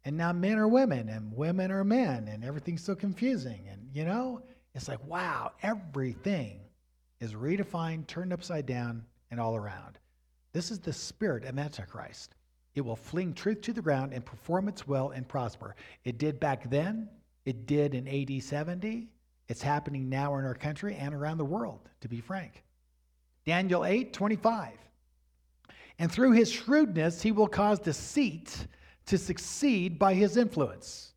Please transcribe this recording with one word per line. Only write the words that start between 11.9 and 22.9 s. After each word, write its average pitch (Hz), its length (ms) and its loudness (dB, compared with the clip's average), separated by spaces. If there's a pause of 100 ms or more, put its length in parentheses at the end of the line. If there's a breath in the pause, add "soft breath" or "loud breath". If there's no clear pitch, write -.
It 143 80 -2
will 113 140 -4
fling 175 360 -4
truth 208 300 -2
to 240 100 -4
the 220 100 -4
ground 139 300 2
and 127 120 -6
perform 185 440 -2
its - 180 -8
will 139 240 0
and 131 160 -8
prosper. 113 500 -6 (280 loud breath)
It 120 140 -4
did 151 200 0
back 135 300 0
then. 196 400 0 (360)
It 113 220 -4
did 147 280 4
in 127 120 -4
A 139 180 -2
D 135 140 -4
seventy. 180 680 -4 (400)
It's - 140 -6
happening 143 460 -2
now 139 280 0
in 135 80 -2
our 127 100 -2
country 175 400 -6
and 143 180 -6
around 151 260 -4
the 156 60 0
world, 170 440 -6 (120)
to 120 80 -10
be 117 120 -6
frank. 185 420 -10 (840)